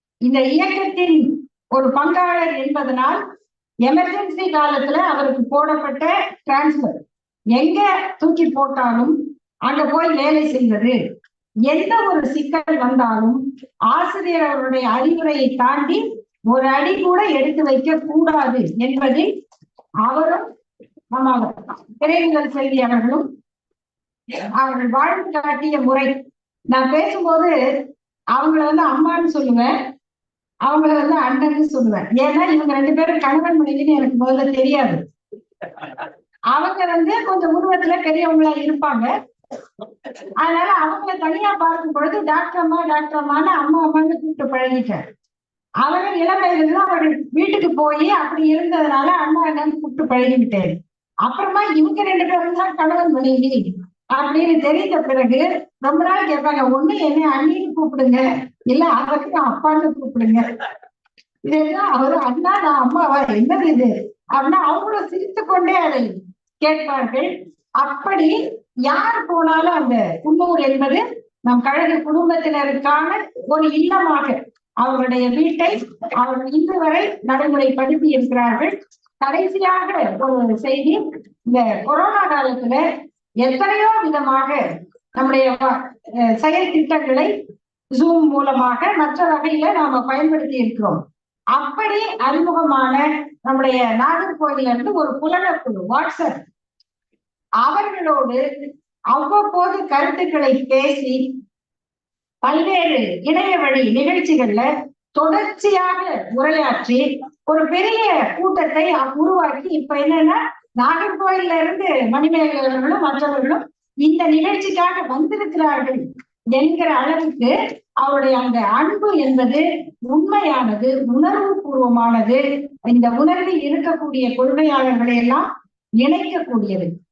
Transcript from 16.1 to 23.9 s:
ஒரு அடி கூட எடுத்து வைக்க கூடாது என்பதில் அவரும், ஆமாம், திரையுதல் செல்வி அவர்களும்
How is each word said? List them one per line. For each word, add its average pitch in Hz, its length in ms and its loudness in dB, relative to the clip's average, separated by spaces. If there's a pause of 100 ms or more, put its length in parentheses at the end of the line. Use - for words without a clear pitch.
ஒரு 262 260 2
அடி 294 340 0
கூட 359 220 2
எடுத்து 302 380 0
வைக்க 277 360 2
கூடாது 294 800 0
என்பதில் 269 680 0 (440)
அவரும், 302 680 -2 (520)
ஆமாம், 247 460 -2 (460)
திரையுதல் 311 480 0
செல்வி 269 340 -2
அவர்களும் 240 600 -2 (1120)